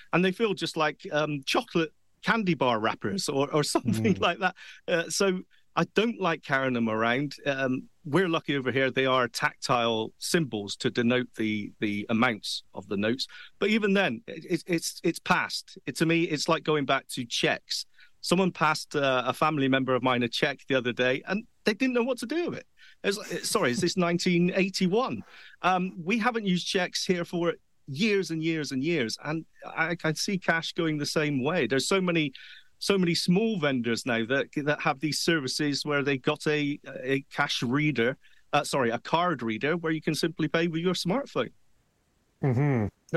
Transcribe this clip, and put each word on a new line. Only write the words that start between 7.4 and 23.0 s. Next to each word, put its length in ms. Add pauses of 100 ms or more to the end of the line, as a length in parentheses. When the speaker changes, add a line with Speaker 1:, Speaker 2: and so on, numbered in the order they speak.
Speaker 1:
Um, 400 (200)
we're 240
lucky 280
over 160
here; 180
they 140
are 240
tactile 920
symbols 580
to 140
denote 460
the, 440
the 280
amounts 540 (120)
of 140
the 80
notes. 300 (320)
But 100
even 240
then, 340
it, 200
it, 200
it's, 380
it's 140
past. 640
It, 120
to 100
me, 160
it's 260
like 160
going 220
back 220
to 180
checks. 580 (380)
Someone 300
passed, 440
uh, 300
a 80
family 340
member 260
of 80
mine 200
a 60
check 380
the 100
other 160
day, 360
and 160 (200)
they 100
didn't 200
know 100
what 140
to 80
do 240
with 100
it. 60 (380)